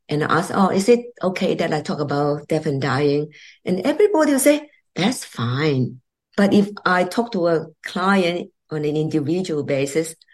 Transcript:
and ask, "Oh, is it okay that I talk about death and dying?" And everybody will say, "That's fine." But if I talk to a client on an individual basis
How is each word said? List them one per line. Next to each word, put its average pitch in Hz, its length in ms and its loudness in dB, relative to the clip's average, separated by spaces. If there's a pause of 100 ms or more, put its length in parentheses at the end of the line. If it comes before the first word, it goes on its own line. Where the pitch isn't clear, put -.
and 151 140 -2
ask, 170 300 0
"Oh, 190 160 2
is 196 200 0
it 240 160 4 (160)
okay 185 340 -2
that 165 180 -2
I 151 80 -2
talk 160 180 -6
about 147 480 -2
death 156 180 -2
and 139 160 -2
dying?" 143 500 0 (320)
And 185 180 -2
everybody 311 500 2
will 269 80 2
say, 294 280 2 (280)
"That's 226 280 -2
fine." 127 800 -2 (340)
But 202 180 4
if 202 160 4 (160)
I 180 180 2
talk 233 300 -4
to 170 140 0
a 160 200 0 (160)
client 180 640 0 (220)
on 151 120 -4
an 147 140 -2
individual 156 640 -2
basis 139 520 -2 (180)